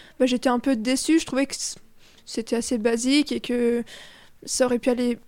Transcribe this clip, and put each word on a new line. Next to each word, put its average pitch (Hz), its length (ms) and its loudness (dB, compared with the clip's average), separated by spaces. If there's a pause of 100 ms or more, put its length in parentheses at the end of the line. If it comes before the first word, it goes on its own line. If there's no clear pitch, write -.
(200)
bah, 254 60 4
j'étais 247 240 2
un 247 80 2
peu 269 180 0
déçue. 262 420 2
Je 320 80 -6
trouvais 269 200 0
que - 100 -8
c-, - 220 -8 (480)
c'était 226 300 -4
assez 233 220 -2
basique 240 540 2
et 233 80 -4
que 240 420 0 (640)
ça - 220 0
aurait 247 120 0
pu 247 120 0
aller 240 380 0